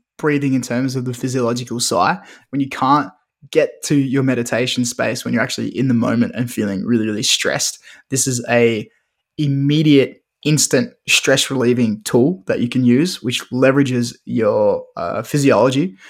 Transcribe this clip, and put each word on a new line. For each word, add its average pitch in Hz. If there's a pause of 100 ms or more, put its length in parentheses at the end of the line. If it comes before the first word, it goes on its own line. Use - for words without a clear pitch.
(180)
breathing 143
in 131
terms 123
of 127
the 127
physiological 123
sigh 151 (260)
when 139
you 135
can't 139 (380)
get -
to 156
your 139
meditation 123
space, 120
when 120
you're 113
actually -
in 131
the 127
moment 117
and 120
feeling 98
really, 110
really 107
stressed. - (320)
This 135
is 120
a 117 (520)
immediate, 143 (200)
instant 147 (140)
stress -
relieving 120
tool 139
that -
you 120
can 123
use, 135
which 120
leverages 127 (100)
your, 107 (100)
uh, 87
physiology 139 (120)